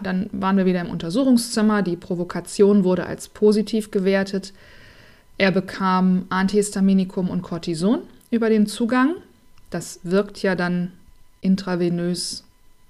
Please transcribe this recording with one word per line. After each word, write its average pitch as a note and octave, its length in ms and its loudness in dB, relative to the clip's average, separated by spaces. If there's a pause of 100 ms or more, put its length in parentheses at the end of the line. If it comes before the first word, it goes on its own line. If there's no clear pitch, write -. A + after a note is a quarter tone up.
dann F#3 300 -4
waren G3 240 0
wir F#3+ 100 2
wieder F3+ 140 0
im E3+ 100 -8
Untersuchungszimmer. G#3+ 920 0
Die F3 120 -2
Provokation F3+ 880 0
wurde F3+ 240 0
als - 220 -12
positiv G#3+ 640 0
gewertet. G3 600 -2 (880)
Er F#3+ 140 4
bekam F#3 800 0
Antihistaminikum F#3+ 1000 0
und F3+ 120 -4
Cortison F3+ 580 -2 (320)
über A3+ 160 0
den G#3+ 180 4
Zugang. B3+ 480 0 (560)
Das - 320 -10
wirkt G3+ 400 -2
ja F#3+ 140 0
dann F3 340 -2 (520)
intravenös F3 1000 -2 (480)